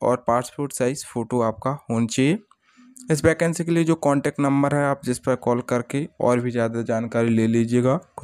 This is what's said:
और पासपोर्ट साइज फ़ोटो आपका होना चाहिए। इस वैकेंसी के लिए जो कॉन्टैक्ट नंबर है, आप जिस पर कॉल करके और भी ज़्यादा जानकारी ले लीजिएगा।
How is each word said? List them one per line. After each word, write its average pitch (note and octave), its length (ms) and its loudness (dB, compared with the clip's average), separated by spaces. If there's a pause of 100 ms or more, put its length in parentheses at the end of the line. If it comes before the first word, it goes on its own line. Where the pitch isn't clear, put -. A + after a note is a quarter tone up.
और A#2+ 160 2 (100)
पासपोर्ट B2+ 460 -2
साइज C#3+ 320 -2
फ़ोटो A#2+ 360 -4
आपका A2+ 280 -2 (200)
होना A#2 160 0
चाहिए। C3+ 340 2 (720)
इस D3+ 140 0
वैकेंसी E3 400 0
के F3 60 -2
लिए E3 120 2
जो D#3+ 120 2
कॉन्टैक्ट C#3+ 440 0
नंबर C#3 360 2
है, C#3+ 80 2
आप C#3 220 -2
जिस B2 140 -2
पर C3 160 0
कॉल A#2+ 260 -2
करके B2 480 -4 (120)
और A#2+ 180 4
भी A#2+ 120 -4
ज़्यादा A#2 300 -2
जानकारी A#2 480 -2
ले A2+ 180 4
लीजिएगा। A#2+ 520 2 (240)